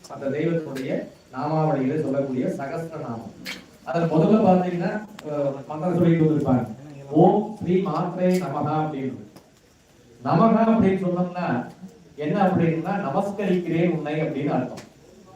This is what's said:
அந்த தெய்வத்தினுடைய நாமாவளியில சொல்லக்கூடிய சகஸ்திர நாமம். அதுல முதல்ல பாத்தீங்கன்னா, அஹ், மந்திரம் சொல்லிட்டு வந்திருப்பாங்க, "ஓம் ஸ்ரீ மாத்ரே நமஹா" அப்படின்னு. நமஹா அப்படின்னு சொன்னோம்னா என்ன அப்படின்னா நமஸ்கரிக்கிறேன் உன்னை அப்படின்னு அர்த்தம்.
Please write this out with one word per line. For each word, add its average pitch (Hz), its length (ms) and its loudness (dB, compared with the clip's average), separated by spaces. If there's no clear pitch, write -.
அந்த 139 120 -8
தெய்வத்தினுடைய 151 560 -4
நாமாவளியில 151 680 0
சொல்லக்கூடிய 135 400 -2
சகஸ்திர 165 460 -8
நாமம். 113 260 -10
அதுல 165 260 0
முதல்ல 214 340 6
பாத்தீங்கன்னா, 180 460 2
அஹ், 143 220 -2
மந்திரம் 160 300 -2
சொல்லிட்டு 165 260 4
வந்திருப்பாங்க, 131 400 2
"ஓம் 202 200 6
ஸ்ரீ 175 160 -2
மாத்ரே 180 420 0
நமஹா" 147 380 -4
அப்படின்னு. 131 400 -6
நமஹா 220 440 6
அப்படின்னு 190 340 4
சொன்னோம்னா 175 420 -2
என்ன 160 120 -2
அப்படின்னா 165 460 0
நமஸ்கரிக்கிறேன் 175 920 0
உன்னை 151 280 -4
அப்படின்னு 143 320 -4
அர்த்தம். - 260 -4